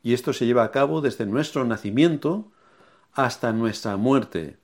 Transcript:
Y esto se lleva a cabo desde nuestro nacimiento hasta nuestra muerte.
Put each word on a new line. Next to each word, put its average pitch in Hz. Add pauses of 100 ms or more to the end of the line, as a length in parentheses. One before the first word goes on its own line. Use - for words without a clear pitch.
Y 117
esto 123
se 127
lleva 120
a 110
cabo 143
desde 120
nuestro 131
nacimiento 147 (640)
hasta 123
nuestra 110
muerte. 107